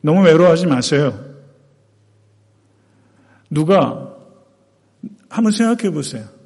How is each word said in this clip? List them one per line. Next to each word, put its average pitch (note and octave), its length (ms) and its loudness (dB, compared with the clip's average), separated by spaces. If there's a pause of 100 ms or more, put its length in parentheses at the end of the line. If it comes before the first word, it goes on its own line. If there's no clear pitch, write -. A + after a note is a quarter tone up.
너무 E3+ 220 2
외로워하지 E3+ 440 4
마세요. C3+ 580 -2 (2250)
누가, D3+ 640 -2 (1120)
한번 A3 220 0
생각해 A3+ 380 -2
보세요. C3 380 -10 (180)